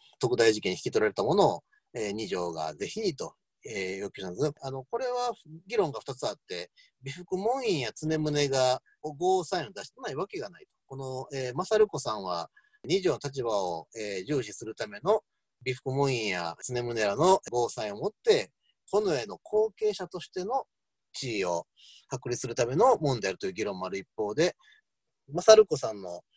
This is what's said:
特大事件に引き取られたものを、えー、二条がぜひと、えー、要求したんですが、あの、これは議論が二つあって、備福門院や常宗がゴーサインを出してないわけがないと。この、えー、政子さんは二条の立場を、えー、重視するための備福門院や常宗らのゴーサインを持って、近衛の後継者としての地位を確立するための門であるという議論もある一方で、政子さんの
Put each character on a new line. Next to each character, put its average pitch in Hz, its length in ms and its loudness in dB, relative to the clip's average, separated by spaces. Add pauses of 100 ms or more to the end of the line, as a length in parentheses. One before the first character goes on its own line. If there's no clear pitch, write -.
(200)
特 120 160 0
大 113 180 6
事 104 60 -4
件 95 100 -2
に 92 60 -2
引 - 60 -12
き - 100 -4
取 110 80 2
ら 107 80 2
れ 98 60 -4
た 98 100 0
も 139 100 2
の 147 220 6
を、 - 80 -14 (300)
え 110 160 -4
ー、 - 20 -4
二 107 160 -6
条 90 240 -4
が 78 240 -6
ぜ 95 100 -6
ひ 196 300 -4
と、 - 180 -8 (300)
え 98 300 -6
ー、 - 40 -8
要 98 120 -6
求 98 120 -14
し - 20 -8
た 92 80 -6
ん - 20 -8
で 107 60 -8
す - 20 2
が、 147 100 -2 (100)
あ 135 100 -8
の、 135 100 -10
こ 233 160 -8
れ 262 80 -4
は 247 260 -4 (360)
議 233 80 -4
論 165 160 2
が 110 80 -8
二 131 160 -10
つ 131 100 -6
あ 107 60 -2
っ 92 40 -10 (120)
て、 87 240 -8 (280)
備 135 120 -10
福 180 240 -8
門 247 280 0
院 190 140 2
や 113 160 -2
常 156 240 -2
宗 147 300 2
が 127 340 2 (180)
ゴ 175 420 0
ー - 20 -4
サ 175 180 -4
イ - 20 -6
ン 110 40 -12
を - 20 -14
出 95 140 -14
し - 60 -18
て 254 100 -20
な 233 100 -8
い 135 60 -6
わ - 100 -4
け 175 140 -10
が 104 100 -10
な 87 100 -20
い - 40 -20
と。 - 60 -20 (160)
こ 131 100 -14
の、 131 360 -8
え 127 200 -4
ー、 - 20 -8
政 208 340 4
子 147 120 -6
さ 117 140 -4
ん 101 100 -6
は 87 260 -4 (320)
二 170 180 0
条 180 120 2
の 113 100 -2
立 135 220 -6
場 107 180 2
を、 85 240 -4 (100)
え 104 260 -6
ー、 92 40 -10
重 139 160 -2
視 104 100 -10
す - 120 -12
る 107 100 -10
た 110 140 -6
め 104 100 -14
の 196 240 2 (400)
備 127 120 -2
福 131 180 -6
門 139 200 2
院 113 140 -2
や 87 300 -2 (100)
常 123 160 -4
宗 117 220 -2
ら 101 100 2
の 175 260 6 (120)
ゴ 120 160 2
ー - 40 -6
サ 110 140 -6
イ 104 40 -4
ン 101 40 -8
を 104 40 -10
持 160 100 -4
っ - 40 -6 (120)
て、 143 260 4 (400)
近 202 100 4 (140)
衛 120 120 -2
の 92 120 -12
後 214 320 0
継 214 240 -2
者 180 140 -8
と 180 100 -10
し - 100 -12
て 180 160 -6
の 247 220 -2 (460)
地 117 260 -4
位 95 60 2
を 87 240 -2 (400)
確 131 220 -6
立 120 100 -4
す 123 80 -6
る 113 80 -6
た 117 100 2
め 127 80 -4
の 226 240 6
門 139 220 0
で 95 80 -2
あ 95 40 -2
る 90 60 -8
と 101 80 -6
い 95 40 0
う - 20 -12
議 98 100 -4
論 101 160 -2
も 92 80 -6
あ 92 40 -6
る 98 80 -4
一 95 180 -10
方 104 180 -2
で、 165 220 2 (760)
政 214 320 10
子 151 120 -2
さ 117 160 -4
ん 101 100 -10
の 90 220 -10 (120)